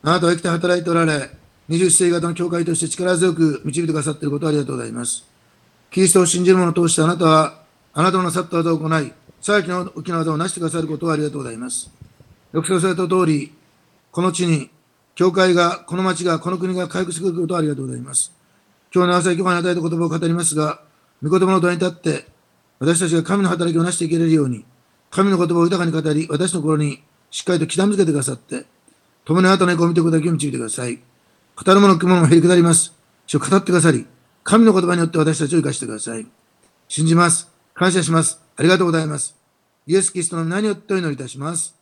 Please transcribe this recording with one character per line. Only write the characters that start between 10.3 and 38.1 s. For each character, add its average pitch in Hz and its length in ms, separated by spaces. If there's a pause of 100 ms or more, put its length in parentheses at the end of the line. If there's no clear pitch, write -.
を 156 40
成 170 120
し - 60
て 175 60
く 170 40
だ 160 60
さ 165 120
る 156 60
こ 151 100
と 170 80
を 165 60
あ 156 40
り 151 60
が 147 80
と 147 60
う - 20
ご 135 60
ざ 120 80
い 113 40
ま 123 140
す。 - 200 (600)
約 160 140
束 185 140
さ 185 80
れ 180 80
た 180 120
通 185 160
り、 151 300 (560)
こ - 100
の 180 120
地 175 140
に、 156 220 (460)
教 180 160
会 185 240
が、 175 320
こ 170 100
の 185 60
町 180 220
が、 165 140
こ 175 120
の 180 80
国 185 160
が 180 140
回 180 140
復 175 100
し - 40
て 160 60
く 190 80
る 170 100
こ 165 60
と 170 80
を - 20
あ 165 60
り 151 60
が 143 80
と 139 80
う - 20
ご 127 60
ざ 123 40
い 120 60
ま 131 120
す。 - 180 (600)
今 180 120
日 175 60
の 180 60
朝、 180 140
今 180 180
日 180 60
に 175 60
与 180 100
え 175 60
た 175 40
言 165 100 (100)
葉 170 60
を - 20
語 160 100
り 165 140
ま 170 120
す 156 120
が、 151 260 (400)
御 151 80
言 185 80
葉 180 80
の 190 140
土 170 80
台 175 80
に 165 40
立 180 160
っ - 40
て、 151 260 (540)
私 160 180
た 175 100
ち 160 60
が 165 80
神 190 220
の 185 40
働 170 240
き 165 60
を 165 60
成 180 80
し - 60
て 170 80
い - 20
け 165 100
れ 165 60
る 160 80
よ 151 120
う 135 40
に、 117 160 (460)
神 196 200
の 185 80
言 175 80
葉 170 120
を 170 60
豊 170 140
か 175 100
に 165 40
語 156 200
り、 156 160
私 165 260
の 180 60
心 151 180
に 147 220 (300)
し - 120
っ - 20
か 190 80
り 170 80
と 160 80
刻 185 180
み 208 80
つ 190 40
け 196 60
て 160 60
く 147 60
だ 135 80
さ 135 80
っ 120 40
て、 - 300 (580)
共 175 180
に 185 40
あ 185 40
な 190 80
た 190 60
の 175 60
栄 175 60
光 170 80
を 170 60
見 170 40
て 175 60
い - 20
く 165 40
こ 165 40
と 165 60
だ 160 80
け - 40
を 170 40
導 151 160
い - 20
て 131 60
く 120 80
だ 110 40
さ 123 200
い。 120 80 (580)
語 - 180
る 196 80
者、 196 140
聞 165 40
く 175 100
者 180 140
も 165 40
へ 151 80
り 165 80
く 170 60
だ 180 80
り 170 60
ま 170 120
す。 - 180 (360)
主 - 80
を - 20
語 190 180
っ 202 40
て 196 60
く 175 80
だ 175 60
さ 160 120
り、 120 160 (340)
神 226 220
の 220 80
言 185 100
葉 175 120
に 175 80
よ 165 40
っ - 20
て 170 100
私 156 200
た 156 80
ち 139 80
を 165 60
生 - 20
か 143 100
し 123 60
て 127 80
く 113 60
だ 107 80
さ 113 180
い。 110 80 (640)
信 156 180
じ 160 80
ま 170 160
す。 - 180 (260)
感 185 180
謝 180 100
し 139 80